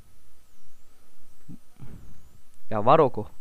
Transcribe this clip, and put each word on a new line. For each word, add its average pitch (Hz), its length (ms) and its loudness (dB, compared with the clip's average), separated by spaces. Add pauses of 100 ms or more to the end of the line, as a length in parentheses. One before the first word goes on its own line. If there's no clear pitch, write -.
(2750)
Ya 107 160 4
var 143 120 8
oku. 123 300 4 (120)